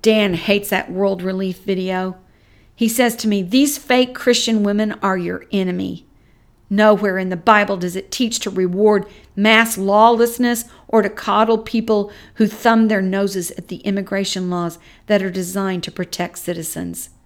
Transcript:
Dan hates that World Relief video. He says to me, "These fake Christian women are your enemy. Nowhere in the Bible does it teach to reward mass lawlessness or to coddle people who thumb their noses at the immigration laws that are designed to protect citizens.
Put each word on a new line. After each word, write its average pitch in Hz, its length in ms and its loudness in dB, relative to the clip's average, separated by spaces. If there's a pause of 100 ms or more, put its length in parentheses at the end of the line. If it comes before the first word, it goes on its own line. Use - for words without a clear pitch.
Dan 214 320 2
hates 202 360 0
that 190 220 -4
World 190 300 -2
Relief 190 380 -4
video. 185 580 -4 (560)
He 226 140 0
says 226 300 0
to 220 100 -4
me, 202 140 0
"These 262 360 0
fake 254 360 0
Christian 233 500 0
women 208 380 0
are 190 160 0
your 175 340 -6
enemy. 185 540 -4 (640)
Nowhere 202 480 4
in 185 120 -4
the 180 80 -4
Bible 202 400 4
does 175 180 -6
it - 160 -10
teach 233 280 -2
to - 100 -6
reward 185 560 2 (320)
mass 220 400 4
lawlessness 233 880 2 (240)
or 220 120 4
to 202 80 0
coddle 220 500 2
people 220 520 -2 (220)
who 220 120 2
thumb 226 440 2
their 208 120 2
noses 190 500 -2
at - 180 -14
the 180 80 -8
immigration 196 720 -4
laws 170 280 -4 (280)
that 202 180 2
are 190 80 -4
designed 185 520 -4
to 170 80 -10
protect 175 480 -8
citizens. 165 720 -8 (160)